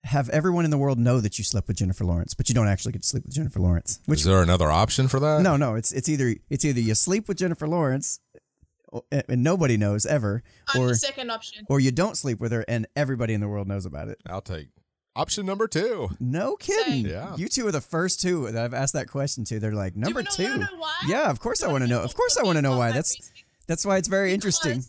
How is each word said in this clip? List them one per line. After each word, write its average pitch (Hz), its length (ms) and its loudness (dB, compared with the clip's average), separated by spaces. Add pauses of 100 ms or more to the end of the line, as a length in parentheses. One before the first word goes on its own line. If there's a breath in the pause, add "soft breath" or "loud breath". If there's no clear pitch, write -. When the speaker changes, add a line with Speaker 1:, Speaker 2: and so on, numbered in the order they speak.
Speaker 1:
have 127 260 0
everyone 175 360 2
in 151 60 2
the 147 60 2
world 139 220 2
know 120 200 4
that 107 180 -2
you 107 60 -4
slept - 240 -2
with 95 100 -2
Jennifer 95 280 -2
Lawrence, 87 280 -2
but - 160 -2
you 117 60 0
don't 113 120 2
actually 98 260 -2
get - 80 -8
to - 60 -2
sleep - 180 -4
with 131 80 -14
Jennifer 143 260 -2
Lawrence. 90 460 0
Which 156 140 2
Speaker 2:
Is 76 60 2
there 95 160 8
another 85 300 6
option 113 360 4
for 135 120 2
that? 151 220 4
Speaker 1:
No, 175 160 4
no. 131 180 2
It's, 113 160 -2
it's 131 160 -2
either, 135 280 2 (140)
it's 139 140 -2
either 135 160 2
you 110 160 2
sleep 202 320 2
with 190 100 -4
Jennifer 170 300 -2
Lawrence, 151 520 0 (760)
o-, 120 180 -10
and, 143 160 0
and 123 160 2
nobody 156 320 4
knows 104 300 2
ever, 107 380 0 (300 soft breath)
Speaker 3:
I'm 127 80 2
Speaker 1:
or 123 80 2
Speaker 3:
the 120 60 2
second 269 340 -4
option. 220 400 -12
Speaker 1:
or 139 120 4
you 131 100 4
don't 185 260 0
sleep 117 220 -2
with 117 140 -2
her 113 160 -2
and 113 260 -2
everybody 127 380 -2
in 104 80 0
the 104 80 -2
world 104 180 -4
knows 98 180 -4
about 76 220 -10
it. 107 120 -12 (100)
Speaker 2:
I'll 95 120 -8
take 78 260 -10 (480)
option 185 300 -4
number 196 220 -2
two. 180 420 -2 (100)
Speaker 1:
No 165 360 -2
kidding. 370 480 0
Speaker 3:
Same. - 40 -2
Speaker 2:
Yeah. 127 280 -8
Speaker 1:
You 165 140 -6
two 233 180 0
are 202 40 0
the 143 100 -2
first 170 400 -2
two 170 300 -2
that 113 120 -4
I've 120 100 -6
asked 135 200 -2
that 143 160 -6
question 139 360 -4
to. 110 140 -6
They're 107 140 -2
like, 95 200 -4
Speaker 3:
Do 101 60 -8
you 110 60 -2
Speaker 1:
"Number 226 140 -2
Speaker 3:
wanna - 120 -4
Speaker 1:
two?" - 280 -2
Speaker 3:
know - 80 -2 (100)
why? 311 160 -6 (140)
Speaker 1:
Yeah, 240 220 2
of 120 120 -4
course - 200 -2
I - 40 -2
Speaker 3:
Do - 40 0
you 151 40 0
Speaker 1:
wanna 131 120 0
Speaker 3:
wanna 120 100 2
Speaker 1:
know. 117 40 0
Speaker 3:
know - 60 -2
Speaker 1:
Of 123 100 -6
course 494 220 2
I - 40 2
Speaker 3:
what 247 60 2
Speaker 1:
wanna 160 140 2
know 139 80 2
Speaker 3:
people 127 100 2
Speaker 1:
why. 120 80 2
Speaker 3:
have 113 80 0
Speaker 1:
That's, 151 240 0
Speaker 3:
recently - 220 -20 (260 loud breath)
Speaker 1:
that's - 180 -2
why 196 120 2
it's 185 100 0
very 196 220 2
Speaker 3:
Because 180 40 2 (300)
Speaker 1:
interesting. 131 240 -2